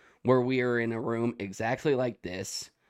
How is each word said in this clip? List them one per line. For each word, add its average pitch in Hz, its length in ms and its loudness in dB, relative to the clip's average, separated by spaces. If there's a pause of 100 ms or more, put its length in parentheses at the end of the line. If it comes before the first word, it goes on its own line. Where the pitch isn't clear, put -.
(240)
where 127 180 6
we 127 200 2
are 123 180 2
in 117 120 0
a 113 80 -2
room 117 400 0
exactly 113 560 -2
like 123 280 -2
this. 92 480 -8 (180)